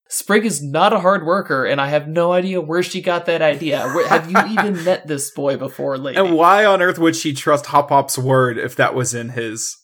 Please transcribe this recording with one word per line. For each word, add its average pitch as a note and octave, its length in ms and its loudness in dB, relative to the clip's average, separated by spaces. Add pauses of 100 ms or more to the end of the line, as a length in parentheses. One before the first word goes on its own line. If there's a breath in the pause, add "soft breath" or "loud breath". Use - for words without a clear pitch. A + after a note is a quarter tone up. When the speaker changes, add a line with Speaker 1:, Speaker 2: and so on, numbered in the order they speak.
Speaker 1:
Sprig G#3+ 380 0
is D3 180 -4
not D#3 300 2
a - 60 0
hard F3+ 260 0
worker, D#3+ 400 0
and C#3 160 0
I C#3 60 -2
have D3 200 -2
no E3+ 240 0
idea F#3 300 0
where E3 220 -2
she F3+ 180 -8
got F3 240 -2
that E3 160 0
idea. D3+ 480 0
Where, E3 180 0
have D#3+ 240 0
you G3 60 2
even G#3 460 0
Speaker 2:
<laughs> - 20 -10
Speaker 1:
met F#3 220 0
this C#3+ 240 -6
boy C#3 260 -4
before, C3+ 400 -6
lady? C3 200 -6
Speaker 2:
And F#3 180 2
why F3+ 280 6
on F#3+ 180 4
earth F3 180 2
would E3 180 2
she D3+ 160 -4
trust C#3+ 320 0
Hop C#3+ 240 2
Pop's C#3 280 0
word C3 400 2
if - 200 -6
that B2+ 180 2
was A#2+ 180 -2
in A#2 160 -8
his, A#2 540 -8